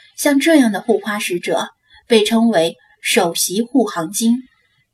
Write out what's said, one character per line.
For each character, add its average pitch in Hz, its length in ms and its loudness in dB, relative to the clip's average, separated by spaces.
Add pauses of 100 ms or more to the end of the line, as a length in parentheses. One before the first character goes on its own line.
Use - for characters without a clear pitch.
(160)
像 285 220 0
这 320 180 4
样 247 140 4
的 190 100 -4
护 202 200 0
花 208 180 -6
使 180 220 -4
者 - 300 -6 (360)
被 220 160 4
称 226 260 2
为 170 280 0 (260)
首 175 320 0
席 180 260 -4
护 233 240 0
航 170 280 -6
鲸。 233 240 0 (580)